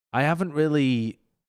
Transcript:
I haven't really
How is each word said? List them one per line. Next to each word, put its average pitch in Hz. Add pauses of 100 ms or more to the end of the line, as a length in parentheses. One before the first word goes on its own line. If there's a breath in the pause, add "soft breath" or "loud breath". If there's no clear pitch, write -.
(120)
I 127
haven't 165
really 139 (300)